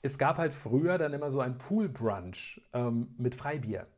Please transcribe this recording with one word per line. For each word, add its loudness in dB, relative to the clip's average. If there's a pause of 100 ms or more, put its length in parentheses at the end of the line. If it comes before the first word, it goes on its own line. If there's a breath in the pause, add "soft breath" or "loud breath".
Es -2
gab 4
halt 2
früher 2
dann 0
immer -2
so 2
ein 0
Poolbrunch, -2 (120)
ähm, 0
mit 0
Freibier. -4 (100)